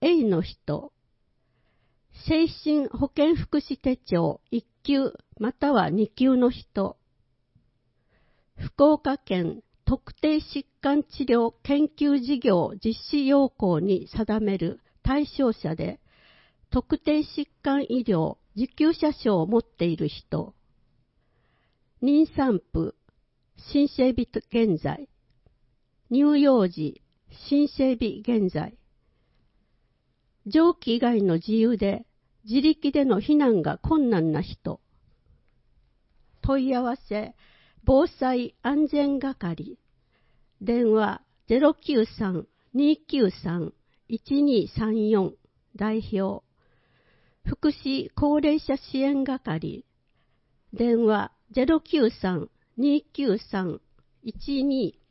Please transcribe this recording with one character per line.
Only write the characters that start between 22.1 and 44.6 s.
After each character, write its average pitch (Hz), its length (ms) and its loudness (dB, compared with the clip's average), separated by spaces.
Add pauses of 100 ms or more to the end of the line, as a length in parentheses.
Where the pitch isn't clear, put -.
産 233 240 2 (140)
婦、 165 200 -4 (640)
新 285 300 0
生 262 240 0
日 240 160 -4 (220)
現 220 300 2
在。 262 280 -8 (1040)
乳 285 300 4
幼 254 280 4
児、 156 340 -8 (460)
新 285 200 2
生 262 280 0
日 220 280 -4
現 214 280 0
在。 - 260 -8 (1700)
上 320 280 4
記 233 220 -4
以 - 40 0
外 240 220 2
の 175 160 2
事 214 200 -2
由 226 180 2
で 196 300 -4 (380)
自 226 180 -2
力 294 300 2
で 285 120 2
の 220 160 2
避 302 160 2
難 247 240 4
が 156 180 -2
困 294 320 0
難 165 220 0
な 151 100 -2
人。 - 380 -10 (1600)
問 269 260 0
い 262 80 0
合 247 80 -2
わ 254 140 -4
せ、 214 380 -10 (500)
防 269 220 6
災 254 560 -2
安 285 240 0
全 285 320 0
係。 202 580 -8 (880)
電 233 300 2
話、 214 300 0 (260)
ゼ 226 100 4
ロ 302 160 4
九 262 320 0
三 185 400 -6 (260)
二 294 240 2
九 262 340 0
三 165 420 -6 (340)
一 277 360 -4
二 247 260 2